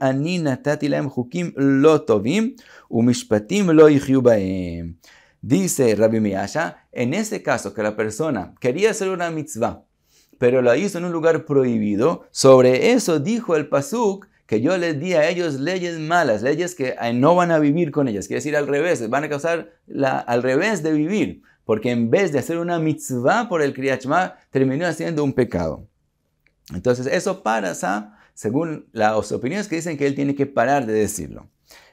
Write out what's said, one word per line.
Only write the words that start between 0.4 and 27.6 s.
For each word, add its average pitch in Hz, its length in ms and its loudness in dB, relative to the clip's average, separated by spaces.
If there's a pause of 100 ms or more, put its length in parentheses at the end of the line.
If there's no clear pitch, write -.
lahem 147 220 -2
chukim 165 440 -4
lo 139 440 4
tovim, 151 580 0 (320)
umishpatim 120 840 0
lo 156 160 10
yichyu 135 320 2
bahem. 92 720 0 (460)
Dice 131 520 2
Rabbi 110 260 2
Meyasha, 104 560 -4 (160)
en 127 220 -2
ese 214 280 -4
caso 113 300 -4
que 110 100 -6
la 107 140 -2
persona 110 640 -4
quería 170 300 0
hacer 196 180 -4
una 175 220 -4
mitzvah, 117 540 -6 (540)
pero 127 220 4
la 123 160 4
hizo 180 220 -2
en 170 80 -6
un 175 60 -6
lugar 160 340 0
prohibido, 110 840 0
sobre 131 640 6
eso 170 280 0
dijo 196 360 -2
el 147 120 -2
pasuk 196 580 -2 (180)
que 107 160 -2
yo 170 160 0
les 165 240 -2
di 180 140 -4
a 156 160 4
ellos 170 280 -2
leyes 175 400 -4
malas, 156 440 0
leyes 156 320 -2
que, 127 260 -4
eh, 117 140 -2
no 151 220 4
van 175 160 2
a 160 60 4
vivir 151 320 2
con 143 160 0
ellas. 98 200 -4
Quiere 123 140 -4
decir 147 140 -6
al 147 120 0
revés, 143 420 0
van 139 160 -2
a - 60 -6
causar 165 400 -4 (160)
la, 135 320 -2
al 120 240 -2
revés 156 400 0
de 156 100 -2
vivir, 151 480 -2 (240)
porque 110 260 0
en 117 200 0
vez 180 220 2
de 135 80 0
hacer 165 180 -4
una 170 200 -4
mitzvah 156 680 0
por 165 140 0
el 143 100 0
Kriyat 131 300 -4
Shema, 170 340 -2 (140)
terminó 135 360 0
haciendo 160 380 -4
un 135 80 0
pecado. 87 540 -2 (880)
Entonces 123 320 -2
eso 180 360 -4
para, 202 320 -2